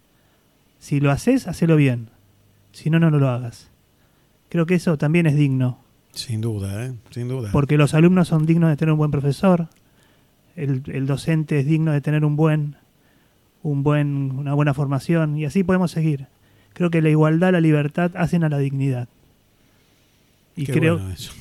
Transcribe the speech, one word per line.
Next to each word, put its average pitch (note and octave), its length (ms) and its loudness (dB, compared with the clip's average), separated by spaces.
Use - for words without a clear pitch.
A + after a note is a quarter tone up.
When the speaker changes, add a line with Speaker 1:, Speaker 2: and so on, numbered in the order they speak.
Speaker 1:
Si C#3+ 200 -4
lo C#3+ 120 2
haces, A#3+ 360 0
hacelo E3 300 2
bien. B2 320 0
Si - 160 -8
no, E3 100 2
no E3 100 4
lo C#3 200 2
hagas". B2 400 -8
Creo E3+ 160 0
que F3+ 100 0
eso E3 220 0
también E3 300 2
es C#3+ 80 2
digno. C3 420 0
Speaker 2:
Sin A2 300 -8
duda, G#2+ 440 -6
¿eh? C3 80 -10
Sin B2 180 -8
duda. B2+ 240 -6
Speaker 1:
Porque C#3+ 240 2
los D3 160 2
alumnos F3 340 4
son D#3 180 0
dignos E3 240 2
de D3 60 0
tener D#3+ 160 0
un D3+ 60 2
buen D3+ 140 0
profesor, D#3 580 0
el, C#3 300 -4
el C3+ 200 -6
docente D3+ 520 -2
es C3+ 60 0
digno D#3 280 0
de C#3+ 80 0
tener D3+ 240 0
un D3+ 100 0
buen, D3+ 400 0
un C#3+ 200 -2
buen, C#3+ 540 0
una C#3+ 160 -6
buena D3 200 2
formación, D3+ 640 -2
y D3+ 80 -4
así F#3 180 0
podemos F#3 280 0
seguir. D3+ 360 -2
Creo F3 160 0
que E3 120 2
la D#3 80 4
igualdad, D#3+ 440 4
la E3+ 80 2
libertad D#3 540 0
hacen E3+ 280 0
a D#3 60 0
la C#3+ 80 -2
dignidad. C3+ 500 -2
Y D3+ 80 -6
Speaker 2:
Qué C3+ 80 -6
Speaker 1:
creo, D#3+ 240 4
Speaker 2:
bueno F#2 160 -8
eso. - 280 -14